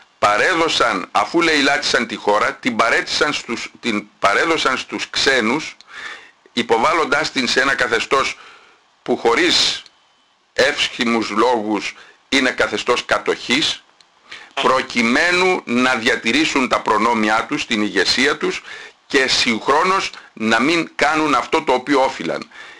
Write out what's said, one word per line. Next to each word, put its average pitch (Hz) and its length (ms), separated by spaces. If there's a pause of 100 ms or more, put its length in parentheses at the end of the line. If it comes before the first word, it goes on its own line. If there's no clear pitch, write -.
(200)
παρέδωσαν, 117 920
αφού 107 300
λαιλάτισαν 143 640
τη 110 80
χώρα, 107 380
την 123 220
παρέτησαν 143 580
στους, - 460
την 104 280 (120)
παρέδωσαν 135 580
στους - 320
ξένους, 131 640 (800)
υποβάλλοντάς 143 800
την 127 160
σε 127 140
ένα 135 140
καθεστώς 123 600 (680)
που 120 140
χωρίς 139 640 (680)
εύσχυμους 117 760
λόγους 107 640 (340)
είναι 135 200
καθεστώς 113 560
κατοχής, 110 800 (800)
προκειμένου 131 1040
να 127 300
διατηρήσουν 120 720
τα 107 120
προνόμια 110 640
τους, 151 200
την 110 160
ηγεσία 107 560
τους - 260 (440)
και 131 200
συγχρόνως 151 840 (220)
να 110 260
μην 160 360
κάνουν 151 400
αυτό 123 280
το 143 100
οποίο 131 300
όφυλαν. 76 460 (300)